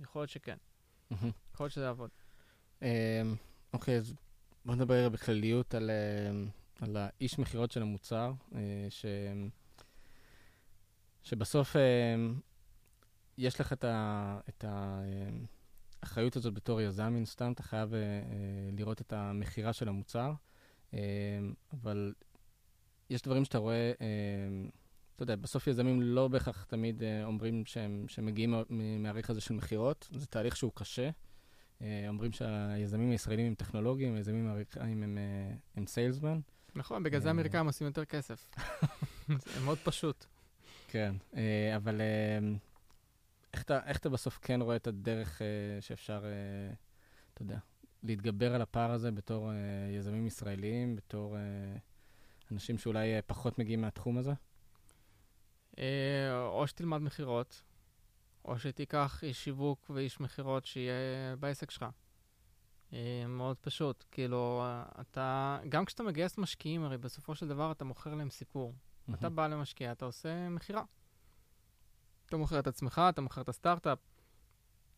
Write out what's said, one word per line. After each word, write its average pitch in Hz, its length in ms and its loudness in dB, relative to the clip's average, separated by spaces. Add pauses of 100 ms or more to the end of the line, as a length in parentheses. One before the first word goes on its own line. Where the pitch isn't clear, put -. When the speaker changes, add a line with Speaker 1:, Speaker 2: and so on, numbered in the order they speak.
Speaker 1:
יכול 147 200 -6
להיות 143 80 -4
שכן. - 260 -10 (540)
Speaker 2:
מהמם. 110 200 0 (240)
Speaker 1:
יכול 147 100 -4
להיות 143 80 -4
שזה 139 120 -2
יעבוד. 123 260 -4 (720)
Speaker 2:
אמ, 131 40 0 (840)
אוקיי, 123 240 2
אז 113 180 0 (500)
בוא 120 100 2
נדבר 123 340 8
בכלליות 113 640 4
על, 110 160 2 (400)
אמ, 101 180 0 (320)
על 107 160 -2
האיש 104 420 -2
מכירות 120 320 0
של 117 120 0
המוצר, 110 500 -2 (220)
אה, 101 340 -2
ש-, - 180 -8 (2250)
שבסוף, 131 540 2
אמ, 120 640 6 (960)
יש 127 220 2
לך 139 120 0
את 131 120 0
ה-, 104 540 0 (100)
את - 160 -10
ה-, 98 400 -2
אמ, 98 400 -4 (580)
האחריות 120 340 0
הזאת 117 180 0
בתור 110 260 0
יזם, 107 320 2
מן 117 100 2
הסתם, 120 300 -2
אתה - 100 -4
חייב, 110 320 -2
אה, 110 60 2
אה, 104 220 0 (500)
לראות 107 280 -2
את - 120 -8
המכירה 104 600 0
של 113 160 -2
המוצר, 117 440 -2 (600)
אמ, - 60 -4 (760)
אבל 107 420 -2 (960)
יש 123 120 0
דברים 135 220 4
שאתה 131 140 2
רואה, 117 420 4
אמ, 101 680 -2 (480)
אתה - 60 -6
יודע, 120 140 2
בסוף - 300 -2
יזמים 127 360 6
לא 123 260 6
בהכרח 127 360 0
תמיד, 113 380 -2
אה, 107 220 0
אומרים 110 420 0
שהם, 104 420 -4
שהם 110 180 -4
מגיעים 110 240 2
מה-, 113 200 4
מ-, 110 320 0
מהריח 107 280 -2
הזה 110 100 0
של - 140 -2
מכירות, 110 560 0
זה 135 160 -6
תהליך 117 300 0
שהוא 120 180 0
קשה. 123 360 -2 (720)
אה, 104 260 -2
אומרים 107 240 -2
שהיזמים 104 800 2
הישראלים 110 360 2
הם 113 80 2
טכנולוגים, 123 600 0
היזמים 107 320 2
האמריקאים 107 560 -2
הם, 104 160 -2
אה, 101 360 -2 (220)
הם 104 100 -2
סיילסמן. 143 540 2 (340)
Speaker 1:
נכון, 175 280 -2
בגלל 147 180 4
זה 156 80 2
Speaker 2:
אה. - 20 6
Speaker 1:
האמריקאים 165 360 4
עושים 147 200 0
יותר 147 180 -2
כסף. - 460 -6 (440)
<laughs> - 340 -6 (260)
זה 135 100 -2
מאוד 147 140 2
פשוט. - 460 0 (640)
Speaker 2:
כן, 104 260 0 (220)
אה, 107 400 4
אבל, 107 240 0
אה, 107 540 2 (1000)
איך - 100 -4
אתה, 135 240 4
איך 143 120 0
אתה - 100 -2
בסוף 127 340 0
כן 123 200 2
רואה 117 140 4
את - 100 -2
הדרך, 107 560 -2
אה, 107 40 0 (340)
שאפשר, 104 440 -6
אה, 101 500 -6 (600)
אתה - 80 -10
יודע, 104 160 -4 (440)
להתגבר 110 520 2
על 120 80 2
הפער 117 280 2
הזה 117 200 0
בתור, 110 400 -2
אה, 107 60 -2 (340)
יזמים 104 360 -2
ישראלים, 110 720 -2
בתור, 104 400 -6
אה, 104 40 -2 (1120)
אנשים 107 260 -2
שאולי, 110 380 2
אה, 107 60 2
פחות - 360 -2
מגיעים 113 220 0
מהתחום 120 380 0
הזה? 131 140 0 (1500)
Speaker 1:
אה, 135 680 0
או 110 200 2
שתלמד 160 360 -2
מכירות, 127 600 -2 (840)
או 120 140 -2
שתיקח 139 640 0
איש 131 200 -6
שיווק 139 460 -2
ואיש 135 300 -4
מכירות 135 460 -2
שיהיה 131 720 -2
בעסק 143 340 -4
שלך. - 160 -6 (1080)
אה, 120 360 -4
מאוד 127 280 -2
פשוט, - 540 -2
כאילו, 123 540 0 (360)
אתה, 135 580 0 (100)
גם 151 160 4
כשאתה - 180 -6
מגייס 180 360 0
משקיעים, 165 460 -2
הרי 135 140 -2
בסופו 135 360 -8
של 156 140 -4
דבר 147 240 0
אתה 147 120 -8
מוכר 135 300 -6
להם 151 160 -4
סיפור. 127 440 -8 (320)
Speaker 2:
מהמם. 101 120 -4
Speaker 1:
אתה 170 100 -2
בא 156 180 2
למשקיע, 143 460 -4
אתה 120 120 -6
עושה 160 440 -4
מכירה. 185 340 -4 (1500)
אתה 160 60 2
מוכר 151 180 2
את 131 80 2
עצמך, 135 420 0
אתה 160 120 4
מוכר 131 200 -4
את 127 80 -4
הסטארט-אפ. 165 500 2 (1000)